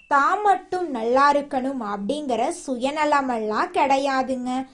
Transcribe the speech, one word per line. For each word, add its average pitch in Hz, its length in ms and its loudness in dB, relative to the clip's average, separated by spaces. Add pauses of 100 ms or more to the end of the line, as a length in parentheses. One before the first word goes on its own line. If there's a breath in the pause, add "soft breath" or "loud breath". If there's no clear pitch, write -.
தான் 311 340 2
மட்டும் 370 480 0
நல்லா 254 420 4
இருக்கணும் 277 500 -2 (100)
அப்படிங்கிற 254 600 -2 (140)
சுயநலமெல்லாம் 269 1040 0
கிடையாதுங்க. 262 1000 0